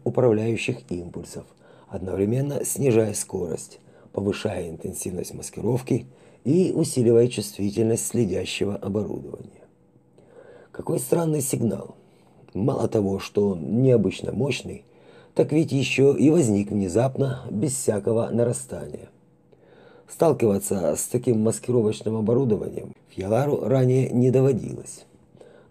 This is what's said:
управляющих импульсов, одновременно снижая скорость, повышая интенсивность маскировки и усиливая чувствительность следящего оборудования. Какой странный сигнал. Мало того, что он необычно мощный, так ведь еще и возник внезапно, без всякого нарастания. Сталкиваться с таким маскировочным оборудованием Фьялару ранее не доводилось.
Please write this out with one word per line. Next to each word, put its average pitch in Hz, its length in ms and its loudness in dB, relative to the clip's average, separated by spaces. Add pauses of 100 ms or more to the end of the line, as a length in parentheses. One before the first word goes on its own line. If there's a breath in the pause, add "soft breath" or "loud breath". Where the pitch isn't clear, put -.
управляющих 117 840 0
импульсов, 85 560 -10 (440 loud breath)
одновременно 104 760 -2
снижая 110 480 2
скорость, - 640 -8 (340 loud breath)
повышая 95 560 -4
интенсивность - 640 -10
маскировки 123 720 -4 (360 loud breath)
и 165 300 2
усиливая 120 540 4
чувствительность 110 800 -2
следящего 98 680 -2
оборудования. - 880 -8 (1080 loud breath)
Какой - 280 -4
странный 160 420 0
сигнал. 117 540 -4 (580 soft breath)
Мало 113 340 -2
того, 98 320 0
что 101 300 0
он 87 320 -2
необычно 113 500 2
мощный, 123 540 -6 (500 loud breath)
так 139 160 2
ведь 151 200 2
еще 135 420 4
и 135 160 6
возник 107 420 4
внезапно, 123 800 0
без 131 240 -2
всякого 107 560 0
нарастания. 95 800 -4 (1000 loud breath)
Сталкиваться 101 840 2
с - 120 -6
таким 117 340 0
маскировочным 110 760 0
оборудованием 110 760 0 (160)
Фьялару 113 520 0
ранее 127 480 2
не 123 200 4
доводилось. 113 760 0 (640 loud breath)